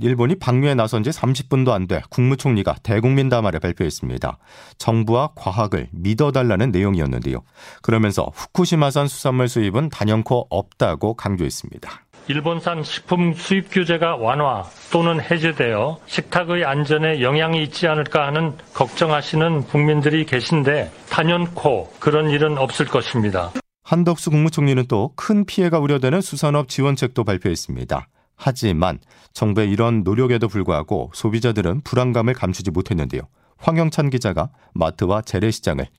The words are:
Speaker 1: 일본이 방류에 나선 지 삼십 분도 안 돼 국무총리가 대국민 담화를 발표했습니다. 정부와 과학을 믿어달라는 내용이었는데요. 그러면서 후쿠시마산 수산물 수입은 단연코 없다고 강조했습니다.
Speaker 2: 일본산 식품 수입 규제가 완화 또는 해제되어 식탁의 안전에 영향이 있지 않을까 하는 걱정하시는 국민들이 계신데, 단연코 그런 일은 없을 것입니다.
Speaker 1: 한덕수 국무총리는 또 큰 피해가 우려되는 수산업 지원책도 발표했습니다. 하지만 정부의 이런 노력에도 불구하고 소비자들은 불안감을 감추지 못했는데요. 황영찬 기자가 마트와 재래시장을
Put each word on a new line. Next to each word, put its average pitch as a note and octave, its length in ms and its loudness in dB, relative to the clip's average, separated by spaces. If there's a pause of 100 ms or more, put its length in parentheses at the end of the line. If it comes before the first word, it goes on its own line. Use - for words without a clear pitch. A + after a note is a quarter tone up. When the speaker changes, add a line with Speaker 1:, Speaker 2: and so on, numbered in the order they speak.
Speaker 1:
일본이 B2 340 2
방류에 C3+ 400 2
나선 A2 280 0
지 D3+ 100 -2
삼십 B2+ 340 -2
분도 C3 240 2
안 F#2 160 0
돼 F2 220 -2
국무총리가 B2 760 2
대국민 B2+ 460 2
담화를 G#2 320 0
발표했습니다. D2 760 -4 (400)
정부와 A#2 580 0
과학을 F#2+ 580 -4
믿어달라는 A2+ 760 0
내용이었는데요. C#2 720 -2 (380)
그러면서 A2 540 0
후쿠시마산 D3 720 0
수산물 B2+ 400 0
수입은 A#2+ 420 0
단연코 A2 600 0
없다고 G2+ 640 -2
강조했습니다. - 880 -6 (260)
Speaker 2:
일본산 D#3+ 560 -4
식품 F3 520 0
수입 F#3+ 340 -2
규제가 E3+ 460 0
완화 A#2+ 500 0 (260)
또는 E3+ 300 2
해제되어 D3 840 0
식탁의 F3 580 -2
안전에 D3 560 0
영향이 D#3 420 2
있지 D#3 240 -2
않을까 D3+ 380 2
하는 D3+ 280 -2 (200)
걱정하시는 D#3 920 0
국민들이 D3+ 600 2
계신데, C3+ 680 0 (200)
단연코 E3 880 0
그런 D3+ 320 2
일은 D3 260 2
없을 C3+ 300 0
것입니다. G#2 640 0 (320)
Speaker 1:
한덕수 E3+ 480 0
국무총리는 D3 560 2
또 A2 280 0
큰 G#3 300 2
피해가 F3 320 0
우려되는 C#3+ 440 2
수산업 D3 460 0
지원책도 C3+ 560 0
발표했습니다. D#2 840 -4 (260)
하지만 F#2 600 0 (360)
정부의 G#2 360 0
이런 A2+ 340 2
노력에도 A#2 440 2
불구하고 F2 680 -2
소비자들은 G#2+ 680 0
불안감을 B2 520 0
감추지 F#2 380 -4
못했는데요. D2 500 -4 (360)
황영찬 D#3+ 520 0
기자가 G2+ 400 -2 (240)
마트와 F2+ 480 0
재래시장을 F#2 640 -2 (140)